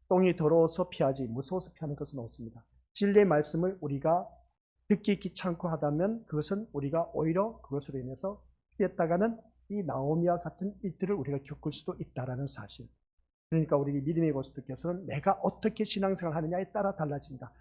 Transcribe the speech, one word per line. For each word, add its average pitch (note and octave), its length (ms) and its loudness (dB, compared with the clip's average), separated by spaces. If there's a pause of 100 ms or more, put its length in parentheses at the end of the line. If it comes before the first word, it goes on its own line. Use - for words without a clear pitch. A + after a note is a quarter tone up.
똥이 F3+ 280 6
더러워서 E3 520 4
피하지 C3+ 380 0
무서워서 C3+ 480 -4
피하는 D3 220 -6
것은 C#3 240 -8
없습니다. A2+ 440 -12 (340)
진리의 G3+ 280 8
말씀을 F3 540 2
우리가 D#3 480 0 (600)
듣기 G#3 320 2
귀찮고 F3 480 -4
하다면 E3 580 0
그것은 G3 460 -2
우리가 C#3+ 420 -2
오히려 F3 460 0
그것으로 C3+ 400 -6
인해서 C3+ 420 -8 (340)
피했다가는 F#3 640 2 (300)
이 G3+ 160 -4
나오미와 D#3+ 560 2
같은 F#3 420 -8
일들을 F#3 320 -2
우리가 C#3 300 -2
겪을 D3+ 260 -8
수도 - 300 -6
있다라는 B2+ 480 -6
사실. A#2 380 -8 (640)
그러니까 D#3 260 4
우리 C#3+ 240 2
믿음의 D#3+ 320 2
고수들께서는 C#3 760 -6
내가 C#3 260 0 (100)
어떻게 - 420 0
신앙생활 F#3+ 500 -2
하느냐에 E3+ 380 -2
따라 G3 240 -2
달라진다. C#3 640 -6